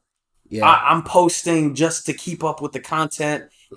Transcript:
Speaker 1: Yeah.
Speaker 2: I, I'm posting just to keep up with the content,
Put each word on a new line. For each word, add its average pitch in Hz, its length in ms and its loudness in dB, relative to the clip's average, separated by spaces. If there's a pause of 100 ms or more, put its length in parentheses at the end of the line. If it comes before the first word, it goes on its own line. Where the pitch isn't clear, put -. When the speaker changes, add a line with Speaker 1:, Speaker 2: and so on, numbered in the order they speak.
(500)
Speaker 1:
Yeah. 110 160 -2
Speaker 2:
I, 160 260 6
I'm 165 120 0
posting 165 720 2
just 160 320 -2
to 151 60 -4
keep 160 300 -10
up 151 160 -4
with 143 120 -8
the 127 80 -10
content, 151 640 -4 (340)